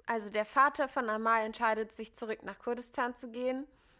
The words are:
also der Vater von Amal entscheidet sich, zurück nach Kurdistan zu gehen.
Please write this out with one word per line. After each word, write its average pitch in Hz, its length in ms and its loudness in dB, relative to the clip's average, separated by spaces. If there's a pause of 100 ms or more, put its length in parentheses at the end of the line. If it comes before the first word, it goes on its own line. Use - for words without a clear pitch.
also 214 220 -2
der 214 160 0
Vater 285 420 4
von 247 220 -2
Amal 220 360 2
entscheidet 220 460 0
sich, - 240 -12
zurück 220 280 -8
nach 196 160 -8
Kurdistan 247 560 -4
zu 254 140 -12
gehen. 254 360 -2 (340)